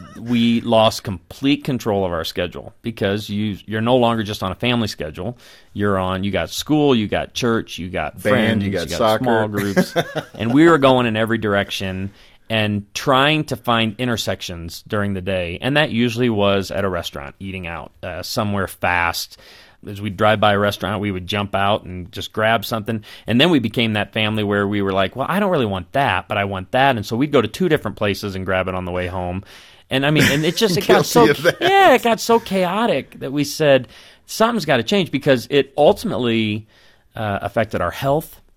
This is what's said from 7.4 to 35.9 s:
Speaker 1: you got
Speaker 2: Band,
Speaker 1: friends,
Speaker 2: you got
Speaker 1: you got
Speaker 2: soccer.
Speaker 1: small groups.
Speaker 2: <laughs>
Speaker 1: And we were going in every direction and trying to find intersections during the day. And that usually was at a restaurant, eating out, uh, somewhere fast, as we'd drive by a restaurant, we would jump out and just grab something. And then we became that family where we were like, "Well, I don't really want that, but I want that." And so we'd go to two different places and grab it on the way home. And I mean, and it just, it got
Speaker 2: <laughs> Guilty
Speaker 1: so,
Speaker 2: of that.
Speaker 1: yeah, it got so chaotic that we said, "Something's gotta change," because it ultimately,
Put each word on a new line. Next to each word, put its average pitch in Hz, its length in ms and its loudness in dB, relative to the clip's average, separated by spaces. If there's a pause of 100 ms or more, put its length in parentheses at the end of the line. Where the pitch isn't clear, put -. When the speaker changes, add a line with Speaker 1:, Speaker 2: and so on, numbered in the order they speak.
Speaker 1:
you 90 120 -8
got 82 240 -6
Speaker 2:
Band, 92 100 -16
Speaker 1:
friends, 107 400 2
Speaker 2:
you 95 80 -2
got 85 140 -2
Speaker 1:
you - 60 -8
got 82 60 -4
Speaker 2:
soccer. 110 260 2
Speaker 1:
small 113 240 2
groups. 185 460 0 (220)
Speaker 2:
<laughs> - 200 -10
Speaker 1:
And 117 180 -2
we 156 140 6
were 160 100 6
going 131 280 4
in 110 100 -2
every 113 220 0
direction 98 720 -2 (380)
and 104 440 -2
trying 147 520 2
to 127 100 -6
find 113 440 0
intersections 95 880 -6
during 101 260 -2
the 92 80 -4
day. 90 400 -4
And 139 160 0
that 151 140 2
usually 117 380 0
was 101 420 2
at 101 140 -2
a 95 40 0
restaurant, 78 500 -8
eating 95 280 -10
out, 82 240 -12 (120)
uh, 87 200 -10
somewhere 101 440 -2
fast, 87 720 -2 (500)
as 101 140 -10
we'd 101 160 -6
drive 107 220 4
by 104 140 4
a 101 60 2
restaurant, 101 420 -2
we 104 100 -2
would 90 160 -6
jump 101 280 -4
out 101 280 0
and 90 280 -12
just - 220 -12
grab 110 320 2
something. 110 380 -4 (240)
And 113 120 2
then 165 100 6
we 156 100 4
became 113 340 -2
that 104 200 -2
family 107 300 -2
where 101 240 0
we 104 140 -2
were 98 120 0
like, 95 220 0
"Well, 127 140 -4
I 180 100 0
don't 202 120 0
really 139 140 2
want 95 280 -6
that, 117 340 0
but 107 100 -2
I 101 80 0
want 95 260 -8
that." 131 240 4
And 104 100 -6
so 117 120 -6
we'd 147 140 0
go 135 100 4
to 104 60 0
two 185 220 0
different 113 280 -2
places 101 380 -2
and 95 100 -6
grab 92 220 0
it 92 80 -4
on 92 100 -6
the 87 60 -6
way 90 160 -4
home. 90 360 -6 (460)
And 135 160 0
I 147 40 2
mean, 151 220 4
and 147 120 0
it 165 140 -2
just, 185 200 2
it - 100 -4
got 175 180 6
Speaker 2:
<laughs> - 0 -
Guilty - 40 -8
Speaker 1:
so, - 200 6
Speaker 2:
of 143 140 0
that. 539 180 2
Speaker 1:
yeah, 370 320 6
it 240 80 4
got 233 180 0
so 226 200 2
chaotic 190 800 -2
that 139 120 -6
we 147 120 0
said, 143 440 2 (380)
"Something's 220 400 0
gotta 135 180 2
change," 196 280 0
because 131 400 2
it 139 260 0
ultimately, 113 880 0 (480)